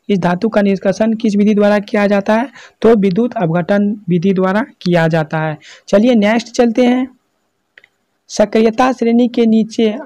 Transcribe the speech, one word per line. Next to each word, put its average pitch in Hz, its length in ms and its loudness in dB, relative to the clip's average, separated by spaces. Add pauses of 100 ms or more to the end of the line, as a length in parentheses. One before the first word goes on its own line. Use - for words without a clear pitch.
इस 202 100 0
धातु 180 300 -2
का 214 140 0
निष्कर्षण 202 520 0
किस 214 220 -2
विधि 208 180 2
द्वारा 208 260 2
किया 202 260 -2
जाता 202 280 0
है? 240 140 -2 (340)
तो 226 140 4
विद्युत 202 400 0
अपघटन 202 580 0 (140)
विधि 180 240 0
द्वारा 190 320 0 (160)
किया 175 280 0
जाता 160 320 -2
है। 156 160 -6 (320)
चलिए 226 280 2
नेक्स्ट 214 360 0
चलते 247 340 2
हैं, 254 220 0 (1200)
सक्रियता 220 640 0
श्रेणी 240 360 0
के 240 180 0
नीचे 220 480 0 (120)